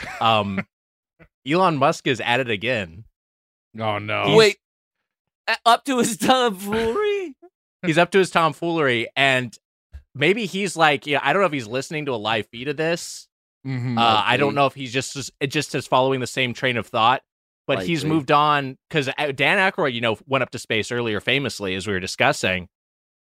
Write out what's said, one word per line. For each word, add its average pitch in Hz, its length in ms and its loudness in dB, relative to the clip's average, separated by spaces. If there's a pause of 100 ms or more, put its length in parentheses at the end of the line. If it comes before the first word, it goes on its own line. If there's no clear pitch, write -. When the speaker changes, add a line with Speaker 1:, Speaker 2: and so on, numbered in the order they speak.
(200)
Speaker 1:
Um, 101 460 2 (400)
Speaker 2:
<laughs> - 420 -18
Speaker 1:
Elon 170 280 2
Musk 147 300 0
is 123 140 0
at 120 200 0
it 123 100 -4
again. 104 540 -4 (760)
Speaker 2:
Oh 107 200 -2
no! 104 380 0
Speaker 3:
Wait, 214 220 6 (920)
uh, 220 160 -2
up 175 220 4
to 254 120 0
his 233 200 0
tomfoolery? 247 1160 -2 (500)
Speaker 1:
He's 160 140 -2
up 175 140 2
to 202 60 4
his 180 120 2
tomfoolery, 156 840 0
and 131 400 0 (580)
maybe 180 320 0
he's 190 300 -6
like, 156 300 2
yeah, 147 160 -2
I 139 100 2
don't 185 100 2
know 190 40 4
if 156 60 -4
he's 131 140 -4
listening 135 400 -6
to 139 60 -4
a 123 40 -2
live 110 320 -2
feed 123 200 -10
of 147 80 -6
this. 165 520 -6 (380)
Speaker 2:
Mm-hmm. 127 300 -4
Speaker 1:
Uh, 113 300 4
I 120 100 4
don't 143 120 2
Speaker 3:
Likely. 143 80 -4
Speaker 1:
know 143 100 4
if 131 80 -4
he's 135 180 -10
just, 131 380 -6 (100)
it 143 60 0
just 139 280 -4
is 135 120 -6
following 131 340 2
the 123 60 -4
same 127 260 -2
train 123 240 -2
of 110 100 -4
thought, 120 360 2 (440)
but 131 180 -2
he's 160 200 -2
Speaker 3:
Likely. 156 120 0
Speaker 1:
moved 147 160 -2
on 147 440 2 (140)
'cause, 143 260 0
uh, 147 160 -2
Dan 143 260 2
Aykroyd, 185 360 0
you 117 80 -6
know, 113 240 0
went 135 160 0
up 120 80 -2
to 127 80 -10
space 110 340 -2
earlier, 120 280 -2
famously, 120 560 -2
as 95 100 -8
we 107 80 -2
were 90 60 -2
discussing. 92 680 0 (680)